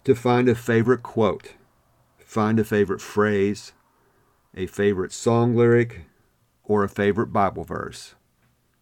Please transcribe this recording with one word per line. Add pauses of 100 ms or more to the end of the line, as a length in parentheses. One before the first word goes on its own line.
to
find
a
favorite
quote, (720)
find
a
favorite
phrase, (800)
a
favorite
song
lyric, (580)
or
a
favorite
Bible
verse, (680)